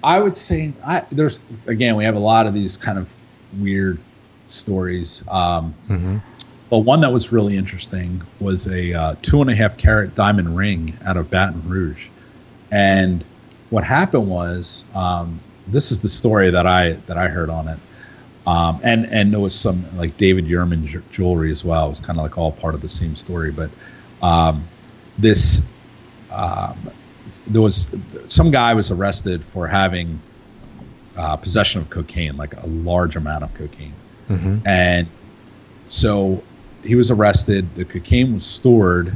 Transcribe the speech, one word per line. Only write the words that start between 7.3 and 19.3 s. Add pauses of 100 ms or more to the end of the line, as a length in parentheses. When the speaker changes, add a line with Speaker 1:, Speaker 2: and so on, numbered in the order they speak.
Speaker 1:
really
interesting (160)
was
a,
uh,
two
and
a
half
carat
diamond
ring
out
of
Baton
Rouge. (640)
And (460)
what
happened
was,
um, (260)
this
is
the
story
that
I,
that
I
heard
on
it. (680)
Um,
and,
and